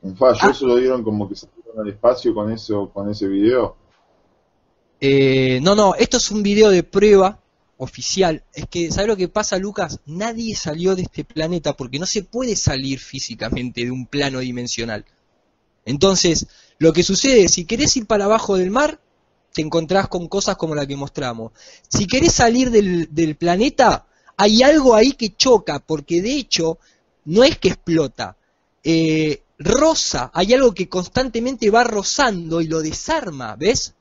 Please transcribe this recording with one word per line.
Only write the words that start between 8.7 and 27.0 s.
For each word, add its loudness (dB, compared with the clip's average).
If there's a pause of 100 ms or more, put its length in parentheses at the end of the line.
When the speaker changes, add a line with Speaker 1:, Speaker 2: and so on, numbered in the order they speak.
Speaker 2:
¿sabés -2
lo -2
que -2
pasa, -4
Lucas? -6
Nadie -8
salió -2
de -6
este -10
planeta -4
porque -8
no -6
se -4
puede -6
salir -4
físicamente -8
de -6
un -8
plano -4
dimensional. -8 (800)
Entonces, 0 (320)
lo 6
que 2
sucede, 4
si 0
querés -2
ir -4
para 0
abajo 0
del 0
mar, -2 (520)
te -4
encontrás 0
con -6
cosas -4
como -6
la -4
que -8
mostramos. -10 (380)
Si 0
querés 2
salir 2
del, 2
del -2
planeta, 2 (320)
hay 4
algo 6
ahí 6
que -6
choca, 2
porque -4
de -4
hecho, -2 (480)